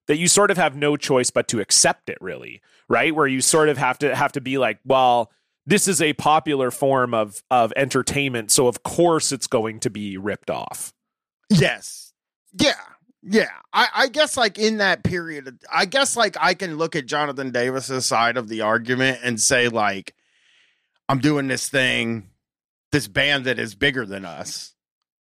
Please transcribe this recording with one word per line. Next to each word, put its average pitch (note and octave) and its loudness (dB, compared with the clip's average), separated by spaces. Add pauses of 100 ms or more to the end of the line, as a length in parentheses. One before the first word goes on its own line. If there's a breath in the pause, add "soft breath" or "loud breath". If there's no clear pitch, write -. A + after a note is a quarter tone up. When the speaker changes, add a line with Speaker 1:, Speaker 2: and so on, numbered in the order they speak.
Speaker 1:
that D3+ 2
you E3+ -2
sort G3 4
of F3 0
have D#3 0
no D3 0
choice B2+ 2
but - -2
to A#2 -2
accept - 0
it, E2+ -10
really, C2 -14 (260 soft breath)
right? C3+ 2
Where D3+ 2
you C3 0
sort D#3 4
of C3 0
have B2+ 0
to, C3+ 0
have C#3 0
to C#3 -4
be C3 -4
like, A2+ 0
Well, B2+ 4 (380)
this F#3+ 4
is F3+ 0
a D3+ 2
popular D3 2
form C3 0
of, G#2+ -2 (100)
of A#2 4
entertainment, C3 -2
so C3 4
of - -4
course E3+ 2
it's - -6
going A2 -2
to B2 -2
be G2+ -8
ripped F#2+ -6
off. - -6 (580)
Speaker 2:
Yes. D#3 0 (480)
Yeah. - 2 (500)
Yeah. G3 0 (240)
I, A3 2
I B3 0
guess, C#4+ 0
like, A3 0
in A3 0
that F#3+ 0
period, D#3 -6 (120)
I F3+ 2
guess, C4 0
like, G#3+ 0
I F3+ 2
can E3+ -8
look D#3+ -2
at C#3 -4
Jonathan C#3 -4
Davis's B2+ -2
side A#2 2
of A#2 -6
the A2 -6
argument A#2+ 0
and A#2+ -2
say, B2 2
like, G#2 -2 (920)
"I'm C3+ 0
doing C#3 0
this B2+ -4
thing, A#2+ -2 (640)
this D3 0
band C#3 0
that A#2+ -2
is A2 -6
bigger C3 -2
than F#2+ -10
us, - -14 (600)